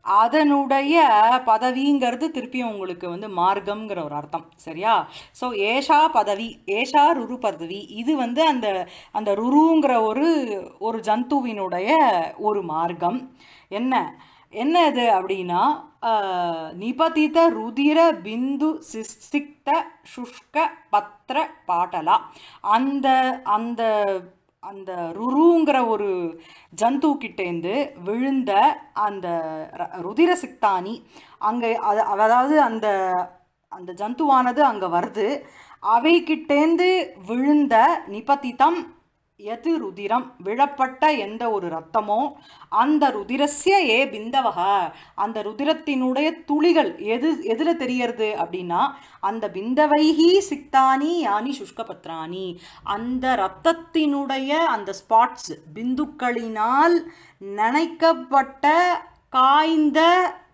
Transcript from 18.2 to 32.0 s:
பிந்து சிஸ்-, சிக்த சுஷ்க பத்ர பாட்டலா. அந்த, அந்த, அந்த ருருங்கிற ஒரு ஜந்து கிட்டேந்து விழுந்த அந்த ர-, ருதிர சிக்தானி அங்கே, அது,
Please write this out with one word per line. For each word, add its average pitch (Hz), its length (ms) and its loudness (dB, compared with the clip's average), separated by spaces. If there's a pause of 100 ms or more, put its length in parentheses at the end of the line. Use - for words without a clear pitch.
பிந்து 277 600 -4 (100)
சிஸ்-, 220 260 -8
சிக்த 294 680 -4 (300)
சுஷ்க 294 540 -6 (220)
பத்ர 208 540 -4 (220)
பாட்டலா. 175 480 0 (440)
அந்த, 262 840 0
அந்த, 220 600 0 (540)
அந்த 185 540 -10
ருருங்கிற 277 760 4
ஒரு 190 520 -2 (420)
ஜந்து 277 340 2
கிட்டேந்து 190 760 -6 (120)
விழுந்த 247 760 0 (120)
அந்த 202 360 -6 (440)
ர-, 170 180 -10 (100)
ருதிர 247 360 2 (100)
சிக்தானி 202 560 -2 (360)
அங்கே, 226 380 -2
அது, 208 240 0